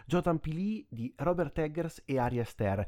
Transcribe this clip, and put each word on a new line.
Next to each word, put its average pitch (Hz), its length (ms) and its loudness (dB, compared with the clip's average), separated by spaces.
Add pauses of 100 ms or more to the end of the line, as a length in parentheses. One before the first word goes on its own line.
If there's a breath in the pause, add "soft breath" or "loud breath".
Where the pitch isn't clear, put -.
Jordan 170 320 2
Peele, 190 500 -4
di 113 280 -6
Robert 170 420 0
Eggers 160 460 -2
e 135 120 0
Ari 120 220 2
Aster, 101 480 0